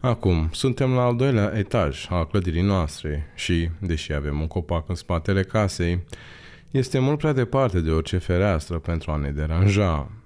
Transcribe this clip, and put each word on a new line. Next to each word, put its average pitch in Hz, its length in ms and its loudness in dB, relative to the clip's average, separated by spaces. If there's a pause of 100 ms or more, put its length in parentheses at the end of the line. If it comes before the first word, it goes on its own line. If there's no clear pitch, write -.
Acum, 90 500 2
suntem 131 420 0
la 123 100 4
al 120 120 2
doilea 120 400 2
etaj 95 540 0
al 85 180 0
clădirii 87 340 0
noastre 78 720 -2
și, 82 340 0 (100)
deși 82 340 -4
avem 73 260 -2
un 80 80 -2
copac 85 420 -4
în 90 60 -2
spatele 92 480 -2
casei, 90 600 0 (680)
este 131 280 0
mult 139 180 2
prea 151 160 0
departe 127 460 2
de 80 100 0
orice 80 280 0
fereastră 87 600 0
pentru 80 340 -4
a 76 40 -2
ne 71 140 -2
deranja. 82 840 2 (140)